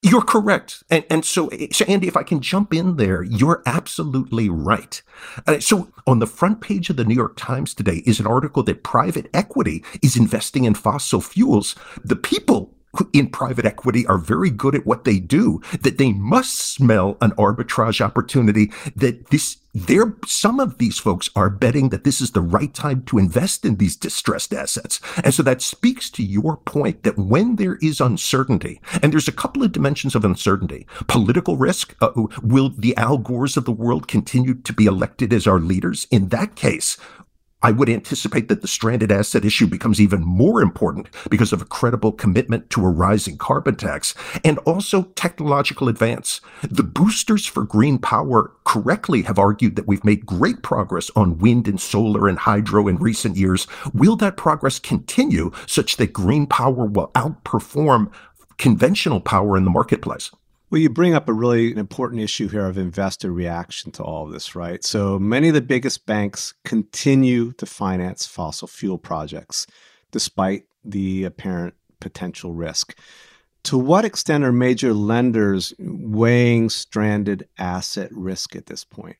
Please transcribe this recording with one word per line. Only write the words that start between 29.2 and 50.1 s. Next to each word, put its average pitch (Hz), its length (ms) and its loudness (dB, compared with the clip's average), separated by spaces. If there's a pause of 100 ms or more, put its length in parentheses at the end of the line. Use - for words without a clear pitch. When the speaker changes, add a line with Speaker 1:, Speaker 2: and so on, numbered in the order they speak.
Speaker 1:
a 151 60 -4
couple - 300 -4
of 196 80 2
dimensions 139 440 -2
of 110 100 0
uncertainty, 95 600 -2 (200)
political 135 500 2
risk, - 440 -2
uh, 113 100 2 (300)
will 135 280 4
the 113 280 0
Al 123 200 0
Gores 123 400 -2
of 135 80 -2
the 127 60 -2
world 120 360 -2
continue 123 480 0
to - 180 -10
be 107 120 4
elected 98 480 0
as 107 140 2
our 95 120 4
leaders? 92 520 -2
In 98 180 2
that 143 260 -4
case, - 420 -2 (680)
I - 60 4
would 117 180 2
anticipate 117 600 -2
that 101 120 0
the 190 60 -8
stranded 110 440 0
asset 101 320 0
issue 107 220 4
becomes 101 340 0
even 98 220 4
more 117 400 4
important 85 480 0 (220)
because 107 200 2
of 85 120 -2
a - 20 -12
credible 113 460 0
commitment 95 580 0
to 98 160 2
a 92 60 4
rising 87 480 0
carbon - 360 0
tax, - 380 -6 (300)
and 151 160 4
also 190 420 0 (140)
technological 143 760 -2
advance. 113 520 -2 (200)
The - 220 -2
boosters 208 640 2
for - 160 -6
green 131 340 2
power 110 540 0 (140)
correctly 117 580 0
have 95 160 0
argued 101 380 4
that 101 100 -6
we've 98 180 0
made 104 220 2